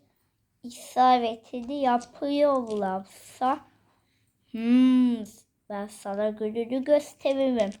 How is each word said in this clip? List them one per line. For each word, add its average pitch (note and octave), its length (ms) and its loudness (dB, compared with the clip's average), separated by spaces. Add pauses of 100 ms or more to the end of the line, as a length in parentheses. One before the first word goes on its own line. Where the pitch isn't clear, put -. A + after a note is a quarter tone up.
(640)
isabetini B3 1160 0
yapıyorlarsa, B3+ 1800 -2 (920)
"Hmm, B3 720 2 (440)
ben G3+ 180 -8
sana G#3 440 -6
gününü A3+ 540 -6
gösteririm" C4+ 960 0